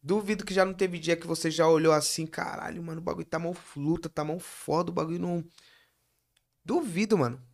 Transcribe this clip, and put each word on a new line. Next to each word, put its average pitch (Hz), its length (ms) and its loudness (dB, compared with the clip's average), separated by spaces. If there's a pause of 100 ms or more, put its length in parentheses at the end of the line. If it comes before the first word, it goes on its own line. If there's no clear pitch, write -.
Duvido 202 440 0
que 190 80 -8
já 190 100 6
não 190 100 0
teve 180 260 0
dia 165 180 2
que 170 100 -12
você 165 240 -2
já 160 160 4
olhou 160 240 6
assim, 151 340 2
"Caralho, - 580 -6
mano, 165 180 -10
o - 20 -14
bagulho 170 220 -4
tá 165 140 -4
mó 170 140 -4 (220)
luta, 160 320 -2
tá 151 160 -6
mó 156 160 -4
foda, 175 520 -2
o - 20 -8
bagulho 165 260 -2
não." 175 240 -2 (1200)
Duvido, 214 540 2
mano. 127 240 0 (120)